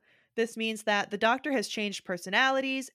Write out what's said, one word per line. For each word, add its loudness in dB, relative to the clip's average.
this -2
means -4
that 2
the -4
Doctor 2
has 0
changed -6
personalities, 0